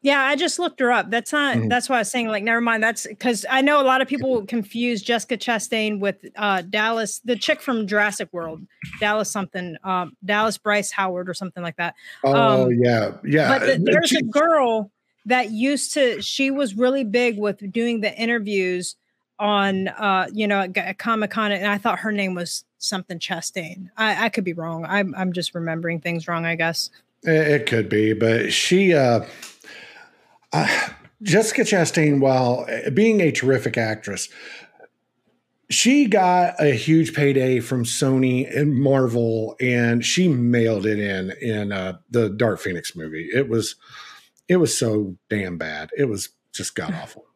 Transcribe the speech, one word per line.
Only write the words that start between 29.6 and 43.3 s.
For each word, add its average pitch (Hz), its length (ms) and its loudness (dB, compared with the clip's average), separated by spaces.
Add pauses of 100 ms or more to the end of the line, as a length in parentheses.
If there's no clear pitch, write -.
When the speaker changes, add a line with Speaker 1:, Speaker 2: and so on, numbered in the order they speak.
Speaker 2:
uh, - 360 0 (340)
Jessica 208 400 2
Chastain, 156 580 2
while, 127 500 4
uh, 117 200 -4
being 214 300 4
a 160 120 4
terrific 127 440 0
actress, 107 520 -4 (1400)
she 277 380 4
got 180 540 4
a 151 160 4
huge 160 360 2
payday 131 460 2
from 120 240 -2
Sony 131 640 0 (100)
and 151 240 2
Marvel, 117 800 2
and 120 460 2
she 180 240 2
mailed 117 580 2
it 104 140 0
in, 95 400 -4
in, 104 320 -4
uh, 95 260 -6 (120)
the 120 180 2
Dark 107 320 -2
Phoenix 87 340 -8
movie. 80 400 -10